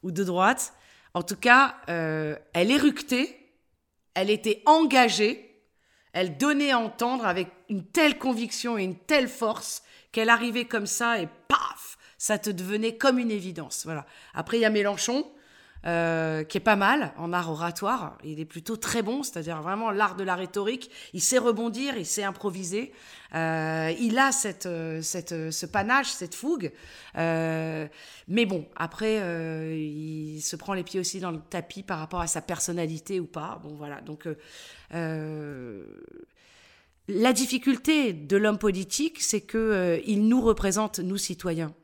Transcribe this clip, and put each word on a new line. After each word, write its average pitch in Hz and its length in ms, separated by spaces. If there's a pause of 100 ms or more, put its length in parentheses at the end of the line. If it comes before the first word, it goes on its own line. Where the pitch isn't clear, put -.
ou 180 80
de 175 120
droite, 185 520 (400)
en 175 80
tout 190 140
cas, 254 400 (120)
euh, 156 480 (160)
elle 180 180
éructait, 277 640 (760)
elle 190 160
était 214 380
engagée, 254 1000 (480)
elle 175 240
donnait 285 360
à 247 60
entendre 233 460
avec 180 240 (220)
une 190 120
telle 302 360
conviction 240 580
et 196 80
une 185 140
telle 277 280
force - 560 (300)
qu'elle 220 160
arrivait 240 380
comme 214 200
ça 233 320
et 165 100 (200)
paf, - 480 (220)
ça 208 200
te 208 120
devenait 208 480
comme 254 200
une 233 120
évidence. 175 540
Voilà. 156 200 (300)
Après, 160 240
il - 20
y 220 60
a 214 40
Mélenchon, 214 560 (580)
euh, 165 600
qui 156 120
est 185 40
pas 214 160
mal 208 420
en 170 140
art 175 180
oratoire. 170 720
Il 156 160
est 160 40
plutôt 170 320
très 226 260
bon, 240 200
c'est-à-dire 165 400
vraiment 208 280
l'art 196 260
de 190 80
la 185 100
rhétorique. 196 560 (220)
Il 156 80
sait 254 180
rebondir, 233 580
il 175 100
sait 202 180
improviser. 196 680 (420)
Euh, 160 680
il 233 180
a 269 140
cette, 208 340
euh, 165 360
cette, 170 300
euh, 160 180
ce 156 160
panache, 226 420
cette - 260
fougue. 254 380 (460)
Euh, 160 680 (420)
mais 220 180
bon, 180 280
après, 214 460
euh, 160 560
il 156 640
se - 160
prend 196 160
les 185 120
pieds 185 140
aussi 185 220
dans 180 100
le 160 100
tapis 170 420
par 185 160
rapport 160 220
à 170 60
sa 160 140
personnalité 170 800
ou 165 60
pas. 160 360
Bon, 151 120
voilà. 147 260
Donc, 151 260
euh, 156 100 (580)
euh, 151 880 (1200)
la 220 240
difficulté 262 800
de 151 240
l'homme 208 220
politique, 208 640
c'est 208 200
que, - 160
euh, 185 480
il 214 200
nous 247 140
représente, 214 580
nous, 196 200
citoyens. 165 640